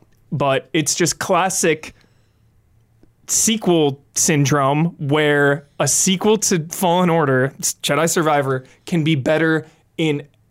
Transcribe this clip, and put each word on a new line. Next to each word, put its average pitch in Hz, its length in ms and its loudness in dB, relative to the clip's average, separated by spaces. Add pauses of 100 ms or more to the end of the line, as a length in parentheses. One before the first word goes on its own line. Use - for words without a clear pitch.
(320)
but 139 400 -2
it's 156 220 -2
just 170 240 -2
classic 180 760 -2 (1300)
sequel 170 760 0 (120)
syndrome 143 720 2 (220)
where 143 600 2 (100)
a 151 100 0
sequel 190 500 0
to 175 300 -2
Fallen 180 420 0
Order, 135 500 2
Jedi - 480 -2
Survivor, 143 560 0 (220)
can 170 180 -2
be 160 100 2
better 156 520 0 (320)
in 147 280 -4 (240)